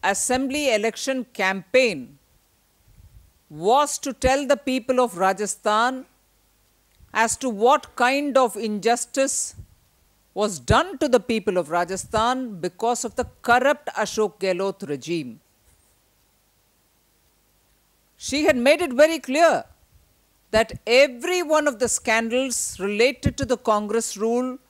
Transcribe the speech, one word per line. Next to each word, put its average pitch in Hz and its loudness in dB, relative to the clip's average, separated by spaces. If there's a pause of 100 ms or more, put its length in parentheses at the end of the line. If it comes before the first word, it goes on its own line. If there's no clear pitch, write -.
assembly 262 0
election 226 -2 (120)
campaign 190 0 (1300)
was 220 2
to 269 -8 (120)
tell 269 2
the 277 2
people 254 -2
of 180 -4
Rajasthan 208 0 (1040)
as 226 2
to 262 -4
what 233 2
kind 269 0
of 254 2 (120)
injustice 233 -2 (800)
was 202 -2
done 277 0
to 294 0
the - 6 (120)
people 202 0
of 156 -2
Rajasthan 208 -2
because 226 -2
of 220 -10
the 247 -4 (160)
corrupt 254 2 (160)
Ashok 214 -4
Gehlot 190 -4
regime. 143 -8 (2750)
She 294 -2
had 302 4 (140)
made 330 4
it 294 -2
very 311 6
clear 269 2 (840)
that 220 0
every 277 2
one 302 2
of 269 -4
the 247 0
scandals 233 -2
related 208 0
to - -4
the 226 -2
Congress 214 -2
rule 240 -2 (120)